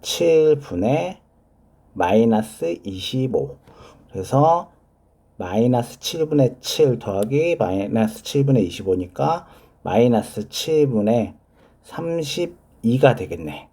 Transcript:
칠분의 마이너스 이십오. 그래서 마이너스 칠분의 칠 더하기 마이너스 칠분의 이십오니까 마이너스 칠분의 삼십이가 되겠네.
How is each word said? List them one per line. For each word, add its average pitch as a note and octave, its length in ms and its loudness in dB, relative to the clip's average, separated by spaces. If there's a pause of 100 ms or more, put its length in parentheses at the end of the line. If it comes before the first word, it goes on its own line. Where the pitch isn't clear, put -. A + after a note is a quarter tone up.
칠분의 D#3 1160 0 (720)
마이너스 A2 880 0
이십오. F#2+ 760 -4 (520)
그래서 D3 640 0 (640)
마이너스 A#2 640 -2
칠분의 D3+ 600 0
칠 C3 380 2
더하기 B2+ 580 -2
마이너스 G#2+ 680 0
칠분의 C3+ 420 2
이십오니까 F#2+ 800 -4 (360)
마이너스 G#2+ 680 0
칠분의 A#2 840 0 (480)
삼십이가 D#3 1300 -2
되겠네. D#2 560 -12